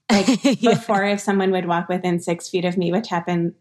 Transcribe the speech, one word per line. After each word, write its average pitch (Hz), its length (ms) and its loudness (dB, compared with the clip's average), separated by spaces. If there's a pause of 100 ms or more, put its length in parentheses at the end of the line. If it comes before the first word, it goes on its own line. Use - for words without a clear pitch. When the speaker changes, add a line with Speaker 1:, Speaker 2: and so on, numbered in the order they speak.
(100)
Speaker 1:
Like 196 160 4 (180)
Speaker 2:
<laughs> 269 160 2
Yeah. 226 140 4
Speaker 1:
before, 196 300 0
if 202 160 0
someone 190 300 0
would 175 160 0
walk 175 220 -2
within 180 320 0
six 175 280 -6
feet 180 160 -2
of 175 120 0
me, 175 160 0
which 214 160 -2
happened, 170 520 -2